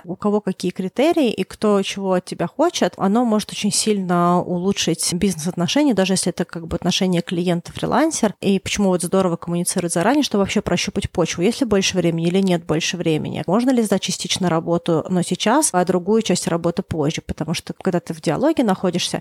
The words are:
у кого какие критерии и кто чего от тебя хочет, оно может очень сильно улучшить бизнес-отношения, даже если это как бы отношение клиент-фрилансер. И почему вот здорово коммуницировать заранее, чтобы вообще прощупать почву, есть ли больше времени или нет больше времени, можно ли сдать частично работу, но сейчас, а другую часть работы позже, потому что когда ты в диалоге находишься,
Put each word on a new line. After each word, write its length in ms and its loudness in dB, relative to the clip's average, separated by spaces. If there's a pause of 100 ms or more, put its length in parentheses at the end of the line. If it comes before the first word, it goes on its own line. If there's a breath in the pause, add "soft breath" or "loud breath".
у 100 -8
кого 240 0
какие 320 -4
критерии 600 2
и 100 -4
кто 400 0
чего 300 -2
от 120 0
тебя 220 -4
хочет, 480 0
оно 300 2
может 260 0
очень 200 -2
сильно 680 2
улучшить 720 -2
бизнес-отношения, 800 0
даже 200 2
если 160 0
это 160 -2
как 220 -10
бы 100 -6
отношение 440 0
клиент-фрилансер. 1160 0
И 200 2
почему 300 0
вот 140 2
здорово 320 2
коммуницировать 580 -2
заранее, 300 2
чтобы 200 0
вообще 180 -2
прощупать 480 -2
почву, 340 -2
есть 160 2
ли 80 0
больше 300 0
времени 300 0
или 120 2
нет 260 2
больше 300 -2
времени, 500 -2
можно 260 2
ли 120 2
сдать 180 0
частично 480 -4
работу, 600 0
но 120 2
сейчас, 520 0
а 100 2
другую 380 2
часть 260 0
работы 340 -2
позже, 440 -2
потому 280 -4
что 200 -6
когда 260 -2
ты 140 -6
в 80 -14
диалоге 420 0
находишься, 580 0